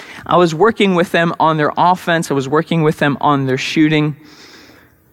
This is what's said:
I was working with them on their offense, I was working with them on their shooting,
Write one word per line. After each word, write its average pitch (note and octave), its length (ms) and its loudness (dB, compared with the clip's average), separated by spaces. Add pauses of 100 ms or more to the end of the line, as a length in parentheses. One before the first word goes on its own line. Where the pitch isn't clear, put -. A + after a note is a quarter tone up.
(240)
I - 120 0
was F3 180 4
working G3 400 2
with E3+ 180 0
them E3+ 260 0
on D#3 200 0
their D3+ 180 0
offense, E3+ 540 0
I D3 40 -2
was C3+ 140 -2
working D#3+ 340 0
with D#3 160 0
them C#3+ 220 0
on C#3 260 0
their C3 120 -2
shooting, D3+ 580 0 (960)